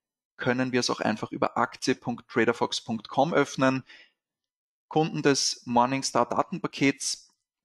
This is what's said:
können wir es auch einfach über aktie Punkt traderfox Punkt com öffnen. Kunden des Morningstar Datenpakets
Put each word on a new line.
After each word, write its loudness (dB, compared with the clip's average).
können -2
wir 2
es -2
auch -4
einfach -2
über -4
aktie 0
Punkt -8
traderfox 0
Punkt -8
com 0
öffnen. 0
Kunden 0
des 2
Morningstar 2
Datenpakets -2